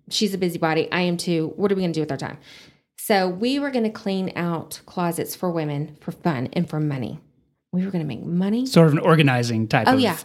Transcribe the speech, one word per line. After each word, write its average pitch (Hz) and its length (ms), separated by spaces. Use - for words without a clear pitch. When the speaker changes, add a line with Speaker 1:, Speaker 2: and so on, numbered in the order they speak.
Speaker 1:
she's 208 240
a 190 60
busybody. 165 520
I 175 120
am 175 160
too. 165 380
What 202 140
are 196 40
we 190 80
gonna 175 100
do 156 80
with 147 100
our 135 60
time? - 220
So 190 320
we 233 300
were 285 120
gonna 233 200
clean 190 440
out - 520
closets 170 500
for 185 140
women 147 500
for 170 120
fun 127 420
and 170 160
for 151 100
money. 139 380
We 180 120
were 196 60
gonna 175 140
make 143 200
money. 196 400
Speaker 2:
Sort 175 220
of 147 80
an - 60
organizing 123 640
type 113 220
Speaker 1:
Oh, 262 60
Speaker 2:
of 269 60
Speaker 1:
yeah. 196 240